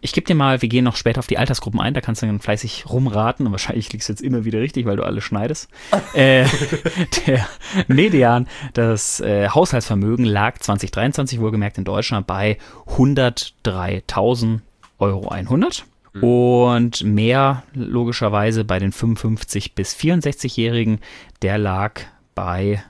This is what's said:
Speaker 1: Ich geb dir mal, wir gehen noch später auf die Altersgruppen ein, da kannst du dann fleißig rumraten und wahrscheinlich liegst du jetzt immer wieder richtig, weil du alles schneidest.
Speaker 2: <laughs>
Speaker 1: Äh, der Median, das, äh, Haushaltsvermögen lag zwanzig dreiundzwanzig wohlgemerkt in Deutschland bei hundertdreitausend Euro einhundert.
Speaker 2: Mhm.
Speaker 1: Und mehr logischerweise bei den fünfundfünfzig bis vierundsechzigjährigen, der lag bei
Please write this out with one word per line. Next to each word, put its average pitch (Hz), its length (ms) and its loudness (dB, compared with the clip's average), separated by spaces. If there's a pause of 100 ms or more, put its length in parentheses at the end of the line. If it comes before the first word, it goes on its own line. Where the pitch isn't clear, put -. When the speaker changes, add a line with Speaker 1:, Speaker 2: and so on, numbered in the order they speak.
Speaker 1:
Ich - 100 -6
geb - 140 0
dir 170 100 2
mal, 135 260 2
wir 117 80 0
gehen 123 140 4
noch 120 140 2
später 117 220 0
auf - 80 -6
die - 100 -2
Altersgruppen 123 420 -2
ein, 123 140 0
da 139 80 -2
kannst 113 200 -4
du 117 40 -2
dann 104 140 0
fleißig - 500 -6
rumraten 120 560 0
und 107 60 0
wahrscheinlich - 420 -4
liegst 110 160 -8
du 107 40 -4
jetzt - 80 -10
immer 123 240 -2
wieder 110 140 -2
richtig, 127 260 -2
weil 101 120 0
du - 60 -2
alles 90 200 -4
schneidest. 113 460 -4 (220)
Speaker 2:
<laughs> - 220 -2
Speaker 1:
Äh, 131 320 6 (800)
der 127 220 2 (400)
Median, 131 600 4 (260)
das, 113 480 0
äh, 101 260 0
Haushaltsvermögen 117 800 2
lag 104 340 2
zwanzig 101 320 -2
dreiundzwanzig 127 480 -2
wohlgemerkt 107 380 -2
in 95 80 -6
Deutschland 98 420 -2
bei 101 300 0 (280)
hundertdreitausend 113 1800 0 (380)
Euro 98 300 0
einhundert. 175 560 -2 (280)
Speaker 2:
Mhm. 101 100 -2
Speaker 1:
Und 120 800 4
mehr 123 600 2 (100)
logischerweise 113 920 0
bei 92 140 0
den 98 120 0
fünfundfünfzig 110 840 -2
bis - 200 -4
vierundsechzigjährigen, 117 1080 0 (420)
der 98 160 0
lag 101 440 -2 (340)
bei 92 540 -2